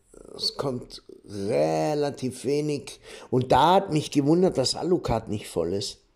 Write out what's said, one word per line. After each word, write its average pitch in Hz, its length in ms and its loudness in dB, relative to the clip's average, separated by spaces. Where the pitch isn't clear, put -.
es - 200 -6
kommt - 460 -6
relativ 143 1160 -2
wenig. 147 560 -2
Und 127 220 2
da 151 220 6
hat 196 180 2
mich 151 180 0
gewundert, 160 460 4
dass 127 200 0
Alucard 139 520 0
nicht 104 200 -8
voll 85 240 -2
ist. 104 260 -4